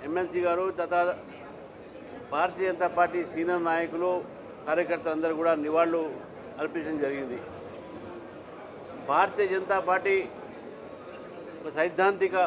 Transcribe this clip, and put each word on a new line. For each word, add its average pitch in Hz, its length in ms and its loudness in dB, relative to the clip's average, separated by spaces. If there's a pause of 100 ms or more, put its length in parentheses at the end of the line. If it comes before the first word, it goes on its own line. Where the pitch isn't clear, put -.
ఎంఎల్సీ 175 400 0
గారు, 175 180 2 (140)
తథా 175 220 2 (1300)
భారతీయ 175 360 2
జనతా 175 280 2
పార్టీ 175 240 4 (100)
సీనియర్ 170 380 2
నాయకులు, 165 420 2 (560)
కార్యకర్తలు 160 480 2
అందరూ 160 260 0
కూడా 165 140 6 (100)
నివాళులు 165 380 4 (560)
అర్పించడం 156 460 -2
జరిగింది. 135 340 -2 (1700)
భారతీయ 190 420 4
జనతా 190 240 2 (100)
పార్టీ 190 280 4 (1400)
ఒక 151 180 -8
సైద్ధాంతిక 185 560 4 (100)